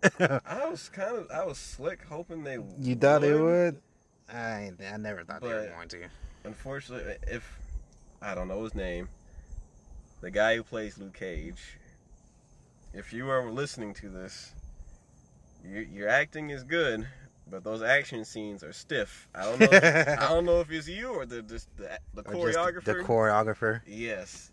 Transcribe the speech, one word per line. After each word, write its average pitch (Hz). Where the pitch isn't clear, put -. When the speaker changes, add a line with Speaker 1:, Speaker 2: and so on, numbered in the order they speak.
Speaker 1:
<laughs> 147
Speaker 2:
I 226
was -
kind 208
of, -
I 165
was 147
slick -
hoping 165
they 139
Speaker 1:
You 127
thought 143
they 147
Speaker 2:
would. 151
Speaker 1:
would? 170
I 113
ain't, 95
I 101
never 104
thought 82
they 123
were 107
Speaker 2:
But 87
Speaker 1:
going 85
to. 87
Speaker 2:
unfortunately, 127
if, -
I 98
don't 92
know 98
his 110
name, 92
the 90
guy 107
who 117
plays 107
Luke 98
Cage, 85
if 101
you 127
are 127
listening 117
to 104
this, 92
your, 98
your 101
acting 147
is 135
good, 131
but 95
those 110
action 127
scenes 104
are 76
stiff. -
I 92
don't 120
know. -
Speaker 1:
<laughs> -
Speaker 2:
I 151
don't 170
know 170
if 156
it's 156
you 214
or 160
the, 120
the, 113
the, -
the 202
Speaker 1:
Or 170
just 160
Speaker 2:
choreographer. 175
Speaker 1:
the 107
choreographer. 110
Speaker 2:
Yes, 104